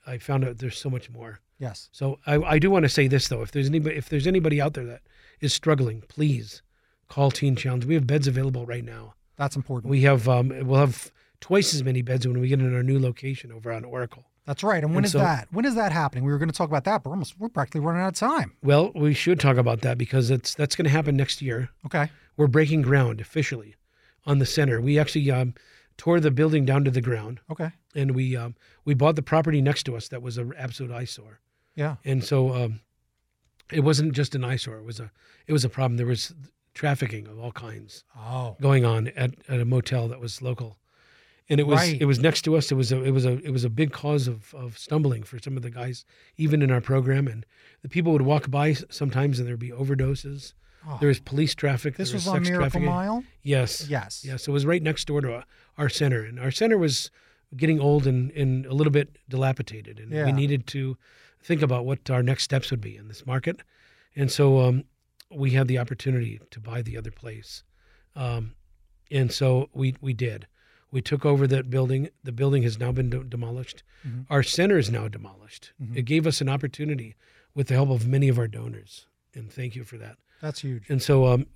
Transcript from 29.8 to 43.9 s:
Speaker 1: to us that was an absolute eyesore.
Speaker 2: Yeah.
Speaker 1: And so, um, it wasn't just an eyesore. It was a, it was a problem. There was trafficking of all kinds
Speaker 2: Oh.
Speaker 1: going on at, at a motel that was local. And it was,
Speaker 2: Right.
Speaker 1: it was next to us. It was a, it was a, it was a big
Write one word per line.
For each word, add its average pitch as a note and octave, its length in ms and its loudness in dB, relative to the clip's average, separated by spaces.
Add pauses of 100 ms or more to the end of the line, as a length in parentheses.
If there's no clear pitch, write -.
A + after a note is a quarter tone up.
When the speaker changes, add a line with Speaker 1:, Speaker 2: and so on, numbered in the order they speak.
Speaker 1:
to B2+ 100 -6
us A2 140 -10
that B2 140 -12
was A#2+ 160 -8
an A#2+ 180 -8
absolute C3 340 -10
eyesore. A#2 480 -14 (380)
Speaker 2:
Yeah. D3+ 280 -4
Speaker 1:
And C3+ 200 0
so, C3 300 2
um, A2+ 260 -2 (880)
it D#3+ 100 0
wasn't D3+ 340 4
just C#3 200 -2
an C3 80 -4
eyesore. B2 360 -6
It A2 60 -18
was A2+ 160 -12
a, A2 100 -14 (360)
it D#3 60 -2
was C#3 120 2
a A#2+ 40 0
problem. B2 280 -2
There A#2+ 100 -2
was B2 280 -4 (400)
trafficking A2+ 540 -4
of G#2+ 100 -16
all A#2 140 -10
kinds G#2+ 520 -16 (140)
Speaker 2:
Oh. A#2 420 -8
Speaker 1:
going C3+ 240 6
on A2+ 240 2
at, B2+ 260 -4 (140)
at B2+ 120 -2
a A#2+ 40 0
motel A#2+ 440 0
that B2 120 -10
was A#2+ 220 -12
local. A#2+ 360 -8 (720)
And D3 120 4
it C#3+ 60 2
was, C#3+ 120 6
Speaker 2:
Right. D#3+ 220 2
Speaker 1:
it D3 60 2
was C3+ 120 4
next D#3 240 2
to D#3+ 140 2
us. D3 160 0
It - 20 2
was B2+ 160 0
a, C3 140 0
it C3+ 80 2
was C3 120 2
a, B2+ 80 2 (120)
it D3 60 -8
was B2+ 140 0
a A#2+ 60 0
big D3 220 0